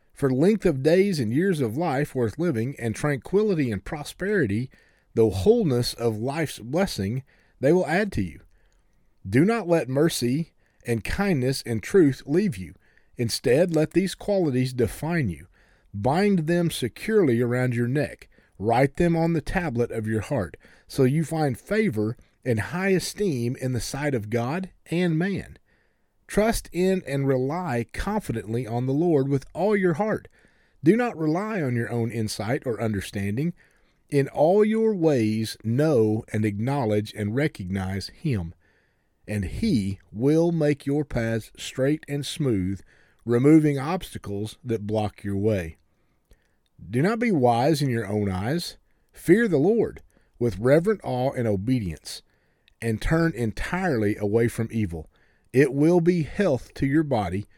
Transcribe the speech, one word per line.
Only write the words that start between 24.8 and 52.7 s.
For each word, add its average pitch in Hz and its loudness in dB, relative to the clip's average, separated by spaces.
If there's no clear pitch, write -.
and 165 0
man. 170 -4
Trust - 0
in 185 0
and 139 -2
rely 135 0
confidently 117 -4
on 120 -4
the 131 0
Lord 147 2
with 139 -2
all 202 0
your 185 2
heart. 208 -2
Do 202 6
not 240 -2
rely 170 -2
on 123 -2
your 117 -2
own 117 -2
insight 110 -4
or 113 -2
understanding. 107 -4
In 139 2
all 185 4
your 220 2
ways, 113 0
know 117 2
and 107 0
acknowledge 107 -2
and 104 -4
recognize 95 -4
him, 98 -4
and 104 -4
he 104 -2
will 156 2
make 147 0
your 143 -2
paths 113 -4
straight - -2
and 143 -6
smooth, 98 -2
removing 143 6
obstacles 110 -6
that 113 -4
block 107 -4
your 101 -4
way. 98 0
Do 117 0
not 214 0
be 233 0
wise 131 4
in 143 0
your 113 -2
own 104 0
eyes. 110 -4
Fear 220 4
the 165 2
Lord 175 0
with 113 -2
reverent 165 2
awe 127 -2
and 123 -2
obedience, 101 -2